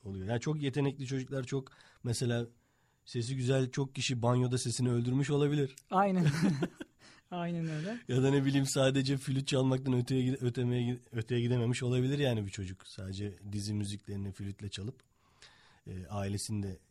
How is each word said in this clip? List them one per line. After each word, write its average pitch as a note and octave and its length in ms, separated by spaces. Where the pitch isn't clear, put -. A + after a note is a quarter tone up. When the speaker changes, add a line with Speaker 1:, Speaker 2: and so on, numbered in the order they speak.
Speaker 1:
oluyor. F#2+ 240
Yani A#2 120
çok D3+ 220
yetenekli C#3 440
çocuklar, C3 380
çok C3+ 280
mesela A#2+ 440
sesi B2 300
güzel C3 360
çok C#3 240
kişi B2 260
banyoda B2 360
sesini B2 340
öldürmüş B2 380
olabilir. C#3+ 460
Speaker 2:
Aynen. F#3 400
<laughs> - 1000
Aynen E3+ 380
öyle. E3 280
Speaker 1:
Ya C3 160
da C3+ 60
ne C#3 160
bileyim C#3 200
sadece C3+ 520
flüt C3+ 300
çalmaktan C3 460
öteye B2+ 300
gide-, B2+ 220
ötemeye B2 380
gide-, B2 180
öteye A#2+ 300
gidememiş A#2+ 420
olabilir B2+ 360
yani A#2+ 260
bir F#2+ 60
çocuk. F#2+ 360
Sadece G2 520
dizi G#2 220
müziklerini G2+ 580
flütle G2+ 380
çalıp, - 340
e, F#2 200
ailesini G2+ 560
de, F#2 160